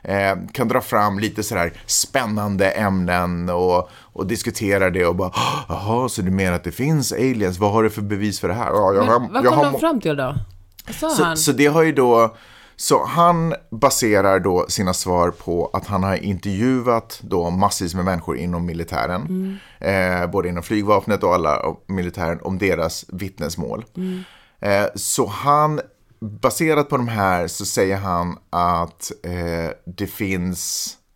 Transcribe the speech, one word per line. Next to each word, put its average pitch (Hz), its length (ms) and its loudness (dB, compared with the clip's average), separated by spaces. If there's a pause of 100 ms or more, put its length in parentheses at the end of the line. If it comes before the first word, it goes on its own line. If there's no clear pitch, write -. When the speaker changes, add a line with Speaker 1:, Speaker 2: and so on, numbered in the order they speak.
Speaker 1:
eh, 98 500 0
kan 120 160 0
dra 120 120 2
fram 104 380 0
lite 104 240 -4
sådär 87 300 -2 (140)
spännande 104 840 0
ämnen 90 800 0
och, 90 440 2
och - 340 -10
diskutera 98 640 0
det 87 160 2
och 87 100 2
bara, 92 160 -2 (360)
"Jaha, 107 400 -2
så 113 140 -4
du 90 80 0
menar 95 260 2
att 85 80 -4
det 87 80 -6
finns 139 400 0
aliens? 104 460 0
Vad 101 140 2
har 110 100 4
du 110 80 4
för 107 120 -6
bevis 101 380 -2
för 95 80 -2
det 87 60 0
här?" 113 160 -2
Ja, 101 240 4
jag 101 100 4
Speaker 2:
Men 107 40 2
Speaker 1:
har, 117 120 6 (120)
Speaker 2:
vad 240 120 0
Speaker 1:
jag - 80 8
Speaker 2:
kom - 60 4
Speaker 1:
har 294 60 6
Speaker 2:
de 277 120 0
Speaker 1:
mo- - 40 0
Speaker 2:
fram 311 200 0
till 151 160 -2
då? 135 180 -4 (520)
Vad - 100 -12
sa 320 140 -4
Speaker 1:
Så, 254 140 2
Speaker 2:
han? 165 120 -2
Speaker 1:
så 151 160 0
det 135 140 4
har 151 160 4
ju 160 100 4
då, 117 440 4 (400)
så 110 300 2
han 165 480 2 (160)
baserar 104 720 4
då 90 280 2
sina 92 260 0
svar 87 360 2
på - 420 -4
att 95 140 0
han 98 160 -2
har 95 140 0
intervjuat 113 1080 -2
då 87 280 -2
massvis 92 440 0
med 92 100 -2
människor 85 320 -2
inom 87 300 -4
militären, 85 560 -4 (580)
Speaker 2:
Mm. 92 420 0
Speaker 1:
eh, 87 80 -4
både 90 180 -2
inom 87 140 -6
flygvapnet 104 600 0
och 90 120 4
alla, 78 260 2
och - 280 -6
militären, 87 540 -4
om 92 160 -4
deras 85 500 0
vittnesmål. 90 760 -8 (120)
Speaker 2:
Mm. 185 260 -6 (380)
Speaker 1:
Eh, 101 240 0 (100)
så 107 320 -2
han, 147 540 0 (400)
baserat 143 680 0
på 147 80 -2
de 120 120 0
här, 95 400 0
så - 180 -8
säger 98 300 0
han 90 420 -2 (120)
att, 87 640 -2 (100)
eh, 85 480 -4 (260)
det 101 100 -4
finns, 92 800 -4 (280)